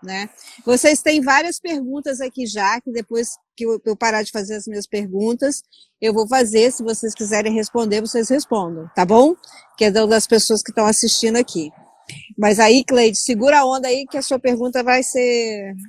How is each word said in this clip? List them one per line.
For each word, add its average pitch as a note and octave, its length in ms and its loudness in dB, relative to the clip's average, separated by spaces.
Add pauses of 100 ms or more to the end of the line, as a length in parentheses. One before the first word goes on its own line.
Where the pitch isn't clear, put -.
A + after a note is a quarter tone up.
né? F#3+ 280 -10 (360)
Vocês C4 360 4
têm D4+ 200 2
várias C#4+ 380 0
perguntas C#4 640 -6
aqui B3+ 240 -8
já, G#3 340 -2
que B3 120 -10
depois A#3 400 -6 (260)
que A#3 80 -6
eu, A3+ 200 -2
eu G#3+ 100 -2
parar G#3+ 280 0
de - 80 -10
fazer G#3 240 -8
as G#3 100 -12
minhas G#3 220 -10
perguntas, G#3+ 760 -4 (400)
eu G#3+ 120 0
vou A3 120 0
fazer. A#3 460 4
Se - 100 -10
vocês A3 320 -6
quiserem G#3+ 400 -2
responder, A3 460 -2
vocês A3+ 300 -4
respondam, F3 680 -2
tá F#3 100 2
bom? B3+ 300 6 (420)
Que A3 80 2
é G#3 60 4
da, A3 140 2
das A3 200 2
pessoas A3 380 2
que A3 80 -14
tão G#3+ 140 0
assistindo A3 500 0
aqui. F3 360 -4 (680)
Mas G#3 200 2
aí, A#3 280 6
Cleide, A#3 320 2
segura C4 420 2
a C4+ 60 4
onda C4 240 -2
aí C4+ 200 -2
que D4+ 80 -10
a C4+ 40 -6
sua C4 180 -4
pergunta B3 420 -2
vai B3+ 220 2
ser, A3+ 720 -2 (160)